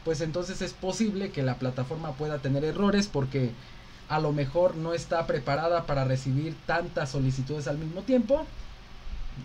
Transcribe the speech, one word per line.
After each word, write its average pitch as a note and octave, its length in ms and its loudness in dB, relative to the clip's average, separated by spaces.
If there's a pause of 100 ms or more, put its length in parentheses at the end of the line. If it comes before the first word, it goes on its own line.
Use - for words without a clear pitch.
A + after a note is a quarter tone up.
pues D#3+ 180 0
entonces F3 400 -2
es F3+ 120 -4
posible F#3+ 580 0
que C#3 120 -2
la B2+ 120 2
plataforma C3+ 560 -4
pueda D3+ 280 -2
tener C#3 240 2
errores, G3+ 440 4
porque C3 440 0 (580)
a D#3 100 2
lo D3+ 140 2
mejor D#3+ 420 4
no E3 180 -2
está E3+ 320 0
preparada D#3+ 600 2
para C#3 180 2
recibir C3+ 520 0 (100)
tantas E3 440 0
solicitudes C3+ 580 0
al D3 100 -2
mismo D#3+ 240 -4
tiempo, B3+ 440 4 (1000)